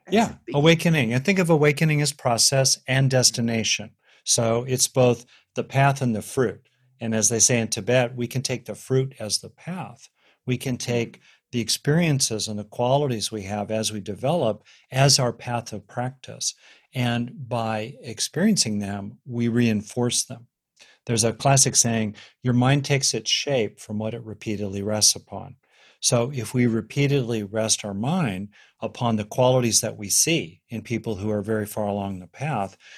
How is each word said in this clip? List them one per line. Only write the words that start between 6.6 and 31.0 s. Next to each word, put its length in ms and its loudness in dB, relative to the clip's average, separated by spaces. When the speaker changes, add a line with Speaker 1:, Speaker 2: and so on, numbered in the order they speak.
Speaker 2:
And 160 -2
as 140 2
they 100 2
say 200 4
in 100 -2
Tibet, 460 0
we 120 -4
can 140 -4
take 240 -6
the 100 -10
fruit 440 -2
as 200 -4
the 100 -16
path. 600 -14
We 120 0
can 200 -6
take 440 -4
the 100 0
experiences 840 0
and 120 -6
the 40 -8
qualities 680 0
we 120 -6
have 280 -4
as 200 -2
we 80 -8
develop 640 -2
as 280 6
our 140 0
path 400 -8
of 140 -12
practice. 680 -8
And 540 -2
by 540 -4
experiencing 800 0
them, 460 -6
we 220 -2
reinforce 760 0
them. 240 -16
There's 160 2
a 100 2
classic 420 4
saying, 400 0
"Your 100 2
mind 320 4
takes 300 0
its 160 -4
shape 480 -2
from 180 -10
what 160 -4
it 100 -12
repeatedly 600 -6
rests 320 2
upon." 400 -14
So 320 2
if 220 -6
we 140 4
repeatedly 760 0
rest 400 -2
our 120 -6
mind 540 -2
upon 340 -2
the 100 -2
qualities 560 2
that 160 -6
we 120 -10
see 600 0
in 140 -8
people 320 -6